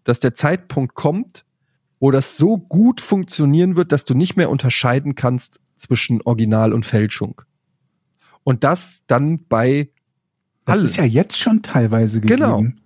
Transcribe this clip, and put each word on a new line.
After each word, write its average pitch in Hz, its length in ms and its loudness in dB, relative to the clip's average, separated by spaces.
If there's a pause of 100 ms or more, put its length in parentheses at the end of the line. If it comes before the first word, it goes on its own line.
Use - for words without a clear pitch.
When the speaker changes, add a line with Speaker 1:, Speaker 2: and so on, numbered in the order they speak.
Speaker 1:
dass 120 140 0
der 123 160 0
Zeitpunkt 147 600 -4
kommt, - 500 -4 (560)
wo 135 100 4
das 135 280 0
so 202 180 2
gut 214 460 0
funktionieren 175 760 0
wird, 175 160 0
dass 147 140 -2
du 127 80 0
nicht 175 220 0
mehr 175 140 2
unterscheiden 131 640 -2
kannst - 460 -4 (160)
zwischen - 460 -2
Original 110 500 0
und 113 120 -2
Fälschung. - 580 -4 (1000)
Und 131 220 0
das - 420 -2
dann 147 400 0
bei 131 440 0 (760)
Speaker 2:
Das 175 140 0
Speaker 1:
allen. 185 80 2
Speaker 2:
ist 110 100 -2
ja 180 80 0
jetzt 131 340 0
schon 220 240 0
teilweise 113 580 0
gegeben. 110 200 2
Speaker 1:
Genau. 175 240 0 (220)